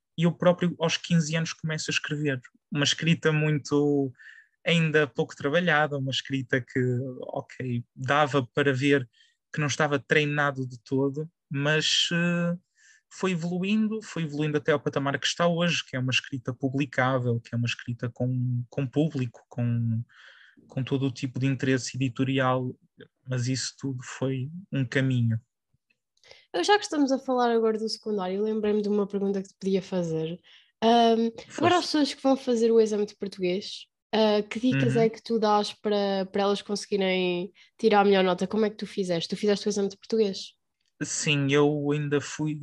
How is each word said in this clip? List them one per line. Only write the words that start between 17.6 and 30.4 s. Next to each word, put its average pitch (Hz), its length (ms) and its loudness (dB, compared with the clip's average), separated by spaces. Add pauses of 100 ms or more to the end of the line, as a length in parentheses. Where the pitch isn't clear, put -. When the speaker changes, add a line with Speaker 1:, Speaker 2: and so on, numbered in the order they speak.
Speaker 1:
escrita 120 440 -6
com, 123 600 -2
com 143 160 -4
público, 139 600 -2
com, 117 560 -2 (640)
com 135 160 -6
todo 135 240 -2
o 131 40 -2
tipo 127 280 -8
de 131 60 0
interesse 131 500 0
editorial, 131 800 0 (500)
mas 127 220 -4
isso 131 320 -4
tudo 131 240 -8
foi 135 460 -4 (220)
um 139 140 0
caminho. 123 540 0 (1120)
Speaker 2:
Eu, 349 120 -2
já 415 120 4
que 415 60 -8
estamos 285 280 0
a 262 80 0
falar 247 320 0
agora 220 260 2
do 220 100 -4
secundário, 202 560 -4
lembrei-me 214 380 0
de 202 80 -2
uma 208 180 0
pergunta 196 340 -2
que 190 60 -12
te - 120 -20
podia 190 220 0
fazer. 165 560 -4 (460)